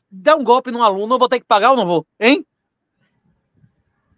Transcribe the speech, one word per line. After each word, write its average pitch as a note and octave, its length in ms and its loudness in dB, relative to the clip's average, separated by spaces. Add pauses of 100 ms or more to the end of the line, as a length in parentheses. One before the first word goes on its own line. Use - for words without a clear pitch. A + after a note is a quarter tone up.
(100)
der F#3+ 240 0
um D4 100 -4
golpe B3 260 0
num A#3+ 120 -4
aluno, G#3 320 -2
eu B3+ 40 0
vou B3 80 2
ter B3 140 -2
que - 60 -20
pagar G#3+ 240 2
ou C4+ 80 2
não G3+ 80 -2
vou? E3+ 200 -2 (140)
Hein? D4 240 0 (1700)